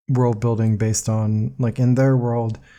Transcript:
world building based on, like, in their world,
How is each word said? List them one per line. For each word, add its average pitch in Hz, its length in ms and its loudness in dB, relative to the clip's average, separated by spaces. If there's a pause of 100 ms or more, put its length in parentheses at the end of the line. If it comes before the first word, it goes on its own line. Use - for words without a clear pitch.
world 123 320 0
building 110 380 0
based 110 300 -2
on, 110 520 -2
like, 113 180 -2
in 127 160 2
their 135 240 2
world, 117 420 -2 (200)